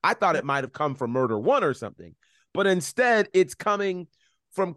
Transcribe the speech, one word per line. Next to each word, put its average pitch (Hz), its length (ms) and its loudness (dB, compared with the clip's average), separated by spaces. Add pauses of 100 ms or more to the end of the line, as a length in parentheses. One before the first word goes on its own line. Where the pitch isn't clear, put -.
I 202 120 2
thought 175 200 0
it 127 100 -2
might 139 180 -2
have 120 100 -12
come 143 220 -4
from 120 160 -6
Murder 120 260 0
One 214 260 2
or 135 120 0
something. 87 400 -14 (360)
But 196 140 -2
instead, 208 680 2
it's 185 200 4
coming 196 540 -4 (460)
from 185 240 -2